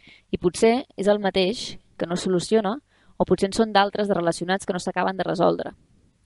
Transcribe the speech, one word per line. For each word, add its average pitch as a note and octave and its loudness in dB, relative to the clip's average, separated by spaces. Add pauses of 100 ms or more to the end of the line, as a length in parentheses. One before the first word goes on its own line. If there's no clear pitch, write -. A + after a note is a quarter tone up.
(320)
I - -4
potser A#3+ 2 (100)
és G3+ 2
el G#3 2
mateix F#3+ -2 (240)
que E3 -6
no F3+ -4
soluciona G3 0 (400)
o F#3 0
potser F#3+ 2
en - -6
són A3 2
d'altres G3+ 2
de G3 2
relacionats F3 -2
que - -4
no F3+ -2
s'acaben F#3 -4
de E3+ -2
resoldre. F3 0 (500)